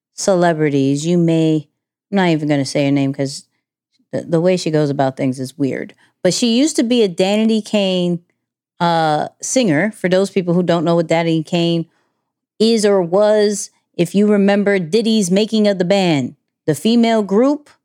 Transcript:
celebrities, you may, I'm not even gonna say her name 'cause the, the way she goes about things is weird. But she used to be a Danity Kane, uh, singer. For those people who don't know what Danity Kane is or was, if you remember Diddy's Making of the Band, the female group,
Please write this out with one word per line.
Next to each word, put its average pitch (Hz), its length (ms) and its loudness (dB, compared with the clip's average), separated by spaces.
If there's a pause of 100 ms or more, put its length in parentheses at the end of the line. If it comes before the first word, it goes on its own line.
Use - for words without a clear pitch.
(120)
celebrities, 156 920 0
you 175 100 2
may, 160 520 0 (420)
I'm 202 60 -2
not 185 120 2
even 151 200 -2
gonna 139 180 0
say 147 180 -2
her 139 80 0
name 135 220 0
'cause 139 320 -6 (680)
the, - 100 -6
the 160 200 0
way 180 160 2
she 170 120 -4
goes 151 200 0
about 135 260 -2
things 135 240 -4
is 127 160 -12
weird. 135 380 -6 (280)
But 180 120 0
she 233 240 0
used 302 180 0
to 302 60 0
be 233 220 2
a 196 40 0
Danity 208 560 0
Kane, 180 600 -2 (560)
uh, 160 480 0 (120)
singer. 208 520 0
For - 160 -6
those 190 220 2
people 180 220 -2
who 180 120 2
don't 170 200 0
know 170 120 2
what 170 100 0
Danity 165 400 0
Kane 170 400 -2 (720)
is 220 260 2
or 202 160 4
was, 208 680 0 (240)
if 175 220 -2
you 208 100 4
remember 202 540 2
Diddy's 202 500 0
Making 208 380 0
of 196 100 -2
the 180 60 0
Band, 175 500 0 (320)
the 156 80 0
female 226 480 0
group, 247 480 0 (140)